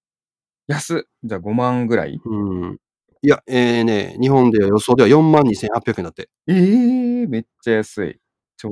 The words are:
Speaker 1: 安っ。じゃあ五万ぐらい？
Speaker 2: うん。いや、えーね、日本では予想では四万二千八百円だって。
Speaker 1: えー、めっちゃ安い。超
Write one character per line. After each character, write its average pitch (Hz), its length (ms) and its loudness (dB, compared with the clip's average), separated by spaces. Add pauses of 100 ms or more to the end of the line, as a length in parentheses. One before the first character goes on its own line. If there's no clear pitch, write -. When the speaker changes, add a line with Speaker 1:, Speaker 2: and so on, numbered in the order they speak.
(680)
Speaker 1:
安 147 300 -6
っ。 - 40 -6 (220)
じ 110 100 -8
ゃ 95 40 -8
あ - 20 -10
五 104 140 -6
万 123 320 -2
ぐ 113 100 0
ら - 100 -2
い？ - 180 -12
Speaker 2:
う 101 420 -6
ん。 98 120 -10 (440)
い 139 60 2
や、 143 180 0
え 120 340 0
ー 113 40 0
ね、 101 360 -2
日 127 80 0
本 127 220 4
で 107 120 2
は 98 60 2
予 104 100 2
想 123 160 0
で 127 80 4
は 120 60 6
四 156 240 6
万 151 100 6
二 117 140 2
千 107 160 -8
八 117 120 -2
百 113 140 -4
円 92 60 -8
だ 85 60 -12
っ - 20 -20
て。 - 160 -18 (180)
Speaker 1:
え 165 60 -2
ー、 240 760 2
め 113 120 -4
っ 110 40 -14 (180)
ち 117 100 -2
ゃ - 40 2
安 107 280 -6
い。 - 160 -12 (360)
超 110 160 -12